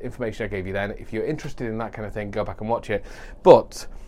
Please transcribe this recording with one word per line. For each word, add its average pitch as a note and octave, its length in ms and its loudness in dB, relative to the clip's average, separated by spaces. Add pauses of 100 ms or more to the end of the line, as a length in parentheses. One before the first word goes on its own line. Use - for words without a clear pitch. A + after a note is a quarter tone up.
information A#2 420 -6
I G#2 40 -4
gave F#2+ 180 -4
you F#2+ 80 -6
then. G2+ 240 0
If F#2 120 -14
you're A2 140 -2
interested C3+ 420 -4
in A2 120 -4
that A2 160 -6
kind A2 100 -8
of G2 80 -8
thing, G#2 180 -6
go G#2 140 -2
back F#2+ 160 -8
and G#2 80 -6
watch A2+ 220 -2
it. G#2 160 -2 (360)
But - 440 8 (220)